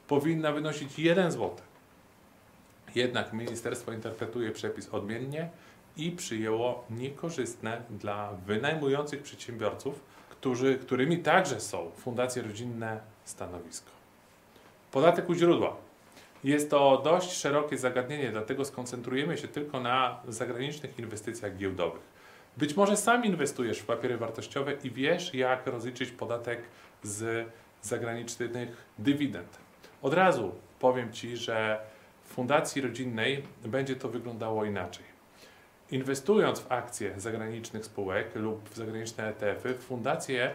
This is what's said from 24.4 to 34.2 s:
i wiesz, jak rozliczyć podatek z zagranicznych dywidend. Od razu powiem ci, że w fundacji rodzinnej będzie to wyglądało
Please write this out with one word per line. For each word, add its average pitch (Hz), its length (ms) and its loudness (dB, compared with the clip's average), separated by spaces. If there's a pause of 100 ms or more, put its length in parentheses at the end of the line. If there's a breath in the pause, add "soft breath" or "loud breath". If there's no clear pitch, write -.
i 127 60 -4
wiesz, 143 440 0
jak 127 320 2
rozliczyć 123 440 -4
podatek 117 520 -4 (400 loud breath)
z 113 460 -2 (340 loud breath)
zagranicznych 117 1040 -4 (140)
dywidend. 123 600 0 (440 loud breath)
Od 139 120 4
razu 160 400 6 (240)
powiem 127 340 4
ci, 120 240 -8
że 110 440 0 (440 loud breath)
w - 80 -20
fundacji 143 500 2
rodzinnej 123 600 0 (220)
będzie 131 320 0
to 131 120 -6
wyglądało 110 560 -2